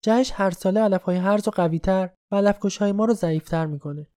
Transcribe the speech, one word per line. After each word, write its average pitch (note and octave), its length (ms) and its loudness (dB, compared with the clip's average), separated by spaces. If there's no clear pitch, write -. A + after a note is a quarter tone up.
جهش A#3+ 320 2
هر G3 160 0
ساله F#3+ 280 0
علف‌های F#3 380 0
هرز G3+ 280 0
رو G#3+ 100 0
قوی‌تر F3+ 540 0
و G3+ 40 -2
علف‌کش‌های G3+ 560 0
ما G3+ 140 0
رو A#3 80 2
ضعیف‌تر D#3+ 520 -2
می‌کنه. D3+ 420 -10